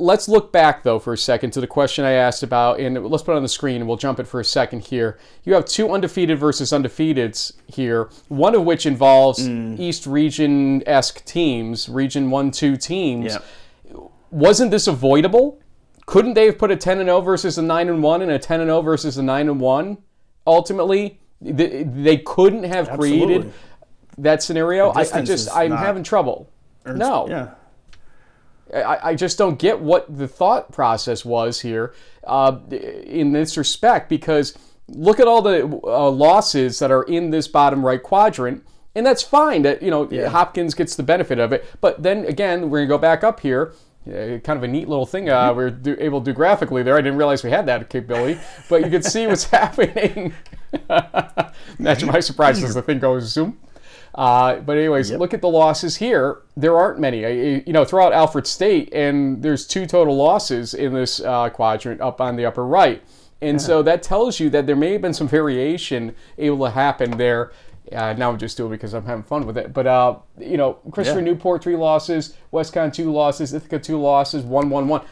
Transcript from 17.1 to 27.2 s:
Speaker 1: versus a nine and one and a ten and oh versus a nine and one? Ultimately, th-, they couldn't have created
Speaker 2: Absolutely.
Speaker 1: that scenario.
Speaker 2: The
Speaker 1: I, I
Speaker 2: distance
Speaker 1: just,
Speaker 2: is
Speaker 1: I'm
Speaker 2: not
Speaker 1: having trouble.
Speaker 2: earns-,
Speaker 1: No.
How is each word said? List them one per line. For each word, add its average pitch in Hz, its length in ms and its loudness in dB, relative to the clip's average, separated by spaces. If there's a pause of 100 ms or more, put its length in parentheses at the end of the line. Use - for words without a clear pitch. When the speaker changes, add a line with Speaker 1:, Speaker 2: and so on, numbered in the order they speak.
Speaker 1:
versus 180 360 -2
a 165 40 -2
nine 165 280 0
and 160 140 0
one 165 180 2
and 185 100 -2
a 139 60 0
ten 165 240 -2
and 160 80 0
oh 165 120 2
versus 156 360 -2
a 135 60 -2
nine 135 260 0
and 139 100 -2
one? 147 380 -2 (480)
Ultimately, 190 760 0 (240)
th-, 147 460 -2
they 143 280 2
couldn't 190 480 2
have 175 260 -2
created 147 300 2 (260)
Speaker 2:
Absolutely. 104 60 -16 (680)
Speaker 1:
that 151 240 2
scenario. 175 480 2
Speaker 2:
The - 60 -2
Speaker 1:
I, 151 40 2
I - 20 2
Speaker 2:
distance 151 260 -2
Speaker 1:
just, 123 180 -2
Speaker 2:
is - 60 -8
Speaker 1:
I'm 165 160 2
Speaker 2:
not 135 100 -2
Speaker 1:
having 190 240 -4
trouble. - 480 -2 (340)
Speaker 2:
earns-, 131 140 -8
Speaker 1:
No. 226 300 -2